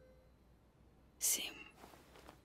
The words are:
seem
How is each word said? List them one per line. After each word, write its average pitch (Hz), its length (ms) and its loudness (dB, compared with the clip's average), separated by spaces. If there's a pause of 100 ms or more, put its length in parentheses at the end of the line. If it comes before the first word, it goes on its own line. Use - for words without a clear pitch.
(1200)
seem - 340 8 (920)